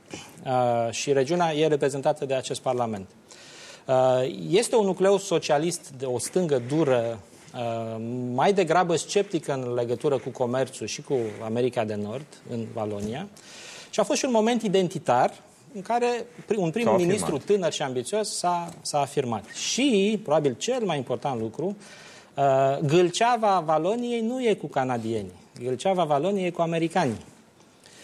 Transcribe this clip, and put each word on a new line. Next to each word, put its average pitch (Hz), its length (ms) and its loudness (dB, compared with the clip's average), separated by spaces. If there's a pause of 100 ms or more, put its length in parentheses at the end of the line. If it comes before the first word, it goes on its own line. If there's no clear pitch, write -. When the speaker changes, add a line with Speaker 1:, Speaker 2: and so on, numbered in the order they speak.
(460)
Speaker 1:
Uh, 120 460 2
și 143 220 -2
regiunea 160 400 2
e 156 140 2
reprezentată 147 580 0
de 135 80 -4
acest 127 280 -4
parlament. 117 480 -2 (760)
Uh, 131 100 2 (540)
este 214 260 2
un 220 100 6
nucleu 190 320 4
socialist 165 800 0
de 123 80 -6
o 123 140 -2
stângă 151 480 0
dură, 127 520 2 (340)
uh, 113 480 -6 (320)
mai 156 200 4
degrabă 175 420 2
sceptică 175 580 -2
în 127 200 -4
legătură 123 440 0
cu 127 120 -6
comerțul 123 580 -2
și - 140 -8
cu 147 140 -4 (280)
America 120 400 -2
de 107 120 -4
Nord, 107 300 -6 (240)
în 117 240 -6
Valonia. 107 540 -6 (640)
Și - 100 0
a 214 40 4
fost 285 160 0
și - 60 0
un 269 60 0
moment 226 320 4
identitar 170 720 2 (400)
în 202 80 -10
care 240 440 0 (200)
pri-, 220 120 0
un 175 140 2
prim 226 120 -2
Speaker 2:
S-au 214 100 4
afirmat. 185 240 4
Speaker 1:
ministru 175 360 0
tânăr 180 180 2
și - 100 -6
ambițios 143 560 -2
s-a, 175 320 -2 (120)
s-a - 180 -2
afirmat. 123 460 -2
Și, 220 800 2
probabil, 143 340 2
cel 247 260 -2
mai 175 140 -2
important 127 440 -4
lucru, 147 360 -6 (580)
uh, 135 500 4
gâlceava 190 760 4
Valoniei 202 600 0
nu 247 220 -2
e 226 100 4
cu 160 140 -4
canadienii. 113 640 -2 (320)
Gâlceava 170 400 0
Valoniei 170 420 0
e 180 40 0
cu 170 120 -4
americanii. 165 640 0 (800)